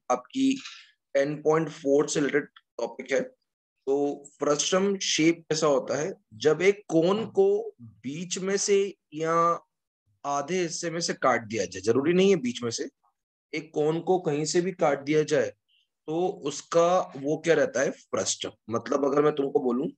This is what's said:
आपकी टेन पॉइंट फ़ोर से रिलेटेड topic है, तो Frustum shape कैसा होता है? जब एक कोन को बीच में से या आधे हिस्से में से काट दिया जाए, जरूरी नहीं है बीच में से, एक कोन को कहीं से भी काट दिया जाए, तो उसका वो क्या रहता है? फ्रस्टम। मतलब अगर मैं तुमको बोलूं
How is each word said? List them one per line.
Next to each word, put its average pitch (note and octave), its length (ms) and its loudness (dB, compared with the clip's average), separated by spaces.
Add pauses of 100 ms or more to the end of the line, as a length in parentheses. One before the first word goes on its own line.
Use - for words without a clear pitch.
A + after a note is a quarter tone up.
(120)
आपकी C3+ 420 0 (600)
टेन D3 260 0
पॉइंट D#3 300 2
फ़ोर C#3+ 380 2
से D#3+ 100 -2
रिलेटेड C#3 280 0 (300)
topic A#2 340 -8
है, C3 100 2
तो - 1000 -6 (160)
Frustum F#3 600 0
shape E3 500 2
कैसा D#3 180 0
होता B2+ 300 0
है? E3+ 160 -4 (220)
जब D3+ 260 2
एक G3+ 260 2
कोन F3+ 440 2
को G3 500 2
बीच D3 560 -10
में F#3+ 220 -2
से G3 220 2 (340)
या D#3+ 200 0 (920)
आधे C#3+ 360 -2
हिस्से E3+ 280 -4
में E3 120 -6
से D#3+ 140 -4
काट A#2 320 0
दिया G2+ 180 -4
जाए, F#2+ 160 -10
जरूरी C3 320 2
नहीं F#3 160 6
है G3 80 6
बीच A#2+ 260 -4
में A#2 80 -4
से, - 180 -6 (640)
एक D#3 200 -8
कोन D#3 280 0
को F#3 200 2
कहीं D3+ 240 -2
से F3 160 0
भी F#3 120 -2
काट C#3+ 300 0
दिया D3+ 200 2
जाए, C#3 300 0 (540)
तो E3+ 200 -2 (180)
उसका E3+ 540 2 (180)
वो C#3 200 -2
क्या D#3+ 180 2
रहता C3 260 0
है? D#3+ 100 0
फ्रस्टम। - 600 -6 (180)
मतलब A2+ 360 -2
अगर C#3+ 160 2
मैं D3+ 140 2
तुमको C#3 240 0
बोलूं B2+ 280 -2 (100)